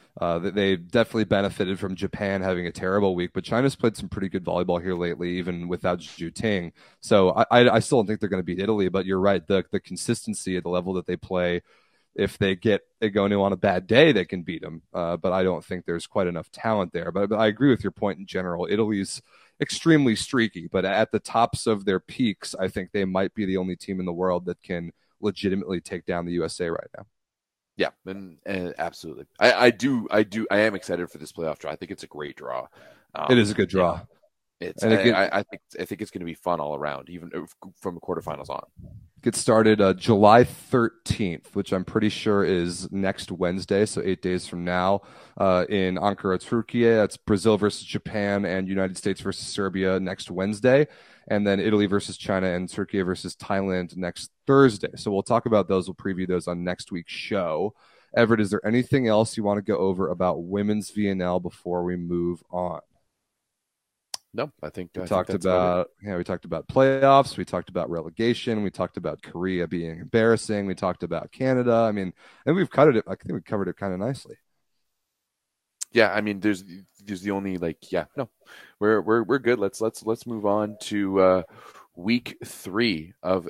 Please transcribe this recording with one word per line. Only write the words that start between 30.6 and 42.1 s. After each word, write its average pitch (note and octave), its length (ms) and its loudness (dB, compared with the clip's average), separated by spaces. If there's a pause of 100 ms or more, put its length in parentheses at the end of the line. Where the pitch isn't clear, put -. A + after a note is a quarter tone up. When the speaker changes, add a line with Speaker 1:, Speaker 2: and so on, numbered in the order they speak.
Speaker 2:
am G#2+ 140 2
excited F2 380 -6
for D2+ 60 -18
this D2+ 120 -16
playoff D#2+ 300 -6
draw. D2+ 100 -10
I D#2 60 -8
think F#2+ 160 -12
it's - 100 -16
a E2 60 -16
great D2 260 -12
draw. B1+ 320 -8 (480)
Um, D2+ 160 -6
Speaker 1:
It B2 80 8
is G#2+ 140 4
a - 20 -4
good F#2+ 180 0
Speaker 2:
you F#2+ 60 0
know, F2+ 60 6
Speaker 1:
draw. E2+ 160 0 (600)
Speaker 2:
it's, F2 220 -10
Speaker 1:
And A2+ 100 6
it G#2 60 6
Speaker 2:
I, G2 60 2
Speaker 1:
get- A2+ 100 6
Speaker 2:
I, F#2+ 240 2
I G#2 60 -2
think, - 180 -16 (160)
I F#2 60 -6
think F#2+ 180 -10
it's - 80 -12
gonna F2+ 140 -10
be E2 100 -10
fun F2 240 -4
all D2 160 -4
around, C#2+ 340 -6
even E2+ 240 -14
if, D#2+ 220 -10 (220)
from F2+ 180 -8
the E2 60 -14
quarterfinals D#2 500 -8
on. - 140 -10 (580)
Speaker 1:
Get A#2 140 0
started, A2 440 6
uh, F#2+ 140 6
July G#2+ 500 8
thirteenth, - 1080 -4
which G2+ 180 -4
I'm F#2 120 -2
pretty G#2+ 240 0
sure G2+ 360 2